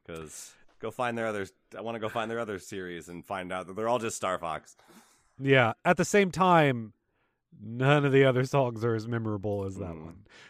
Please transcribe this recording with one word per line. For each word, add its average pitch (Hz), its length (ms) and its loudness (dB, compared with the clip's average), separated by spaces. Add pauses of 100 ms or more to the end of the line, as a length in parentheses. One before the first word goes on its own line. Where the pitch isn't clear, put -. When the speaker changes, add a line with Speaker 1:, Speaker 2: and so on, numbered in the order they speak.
Speaker 1:
'cause 80 460 -14 (260)
go 113 120 -8
find 120 260 -4
their 113 100 -4
other, 101 200 -4 (300)
I 98 40 -10
wanna 117 180 -8
go 107 100 -4
find 110 220 -4
their 117 80 -6
other 104 200 -6
series 87 500 -10
and 85 160 -12
find 92 260 -8
out 92 160 -6
that 95 80 -14
they're 107 140 -4
all 123 100 2
just 110 160 -6
Star 92 240 -2
Fox. 78 360 -8 (640)
Speaker 2:
Yeah. 135 340 4 (100)
At 175 140 4
the 175 80 2
same 202 260 2
time, 147 640 4 (680)
none 131 460 2
of 139 60 2
the 135 140 8
other 127 200 4
songs 123 400 0
are 117 80 2
as 110 140 -4
memorable 104 580 -2
as 95 120 -8
that 82 180 -8
Speaker 1:
Mm. 80 100 -14
Speaker 2:
one. 85 200 -18 (240)